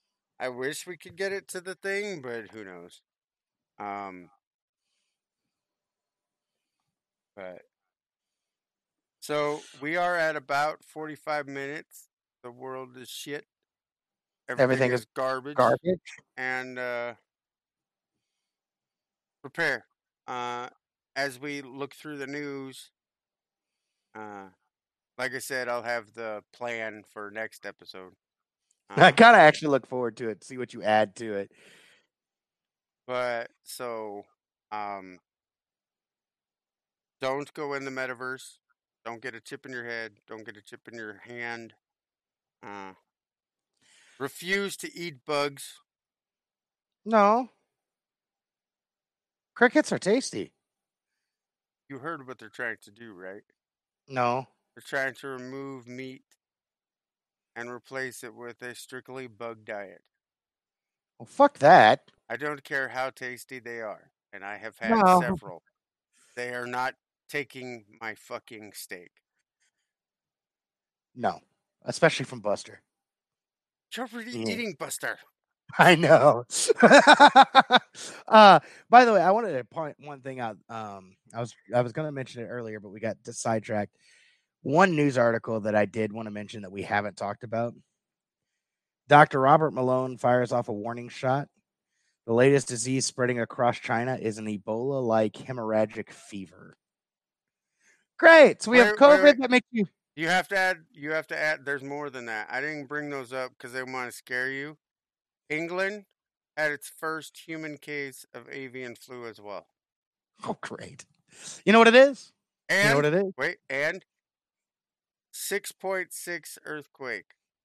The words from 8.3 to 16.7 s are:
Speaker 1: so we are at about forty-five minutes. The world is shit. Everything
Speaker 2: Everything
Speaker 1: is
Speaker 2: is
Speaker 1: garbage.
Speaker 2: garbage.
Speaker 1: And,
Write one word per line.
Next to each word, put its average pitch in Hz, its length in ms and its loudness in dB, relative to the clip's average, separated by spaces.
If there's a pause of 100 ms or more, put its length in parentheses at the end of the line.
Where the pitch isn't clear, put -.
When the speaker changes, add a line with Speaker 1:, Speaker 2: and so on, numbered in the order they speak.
Speaker 1:
so 147 420 -4 (200)
we 156 160 -4
are 175 180 0
at 160 200 0
about 147 480 -4
forty-five 151 640 -8
minutes. 139 600 -12 (360)
The 123 80 -16
world 127 460 -14
is 123 120 -18
shit. - 360 -14 (1040)
Everything 127 140 0
Speaker 2:
Everything 127 280 2
Speaker 1:
is 127 100 0
Speaker 2:
is 113 140 -20
Speaker 1:
garbage. 131 400 -6
Speaker 2:
garbage. 131 440 2 (380)
Speaker 1:
And, 127 400 -6